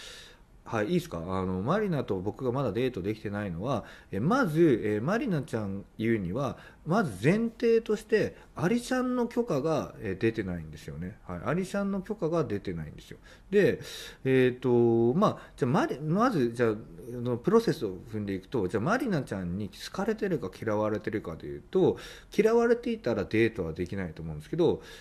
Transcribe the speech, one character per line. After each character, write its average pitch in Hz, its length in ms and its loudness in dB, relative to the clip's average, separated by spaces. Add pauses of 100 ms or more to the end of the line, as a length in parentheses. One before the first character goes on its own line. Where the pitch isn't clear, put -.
(640)
は 107 200 -2
い、 - 20 0
い - 40 -2
い - 40 0
で 175 60 2
す - 100 -6
か？ 87 80 -6
あ - 20 -6 (240)
の、 92 180 -2
マ 165 180 0
リ 208 100 0
ナ 143 140 0
と 95 160 -2
僕 101 240 -4
が 120 80 0
ま 135 100 -2
だ 127 100 0
デ 123 160 0
ー - 20 -2
ト 98 120 -6
で 104 120 -2
き 107 60 -12
て 107 100 -8
な 104 140 -4
い 98 60 -6
の 82 120 -8
は、 117 220 -2 (260)
え、 98 100 -4
ま 226 260 2
ず、 156 380 4
え、 104 160 0
マ 180 180 0
リ 269 100 -4
ナ 156 140 0
ち - 140 -6
ゃ 113 40 -2
ん 98 240 -6 (140)
言 113 180 2
う - 20 0
に 90 140 -4
は、 123 240 -4 (300)
ま 190 180 2
ず 127 80 -4 (100)
前 214 280 2
提 226 300 2
と 220 160 0
し 208 80 -10
て、 165 320 0 (180)
ア 147 140 0
リ 240 120 2
ち 254 140 -4
ゃ 254 80 2
ん 254 140 -2
の 240 100 2
許 233 180 -2
可 156 160 -2
が、 135 400 -2
え、 98 180 -4
出 113 120 2
て 107 140 -2
な 90 140 -4
い 80 40 -8
ん 78 80 -14
で 76 80 -14
す - 80 -18
よ 73 120 -10
ね。 90 280 -10
は 90 100 -8
い。 85 100 -10
ア 135 80 0
リ 180 120 -2
ち 202 100 -6
ゃ 202 60 -2
ん 196 80 -2
の 196 100 -4
許 202 140 -8
可 170 140 -4
が 165 160 0
出 107 160 -4
て 95 140 -6
な 80 120 -8
い 73 60 -12
ん - 20 -18
で - 80 -18
す - 80 -20
よ。 - 80 -16 (320)
で、 175 300 4 (440)
え 131 320 4
ー - 40 -16
と、 120 580 6
ま 202 220 2
あ、 - 160 -20
じ - 80 -2
ゃ 123 40 2
あ - 20 2
マ 226 160 4
リ-、 135 140 -6
ま 185 300 2
ず、 123 220 2
じ 120 100 -2
ゃ 117 60 6
あ、 - 20 4
あ 107 40 0 (360)
の、 123 260 -2
プ 143 140 -2
ロ 220 100 8
セ 226 120 2
ス - 120 -4
を 92 120 -4 (160)
踏 107 80 -4
ん 104 60 -4
で 98 80 -2
い 92 60 -4
く - 80 -16
と、 95 200 0
じ 110 80 -2
ゃ 101 40 0
あ - 20 0
マ 190 140 2
リ 262 120 -2
ナ 160 140 0
ち 113 120 -8
ゃ 95 80 -4
ん 90 160 -4
に 107 100 -6
好 - 60 -16 (180)
か 190 120 -4
れ 220 100 0
て 214 140 -4
る 165 100 0
か 92 120 -8 (100)
嫌 107 160 0
わ 107 140 2
れ 104 100 0
て 107 100 -4
る 104 120 -2
か 82 140 -8
で 73 100 -12
い 71 120 -8
う - 20 -14
と、 170 380 4 (380)
嫌 220 180 6
わ 233 140 6
れ 240 80 4
て 233 140 -4
い 226 80 -2
た 120 160 0
ら 98 100 0
デ 110 260 4
ー - 40 -6
ト 90 100 -4
は 80 80 -4
で 87 140 -4
き 98 100 -6
な 95 120 -4
い 80 40 -10
と 82 100 -12
思 80 100 -8
う 76 40 -8
ん - 20 -10
で 76 60 -12
す - 60 -20
け 156 60 -4
ど、 147 260 4 (180)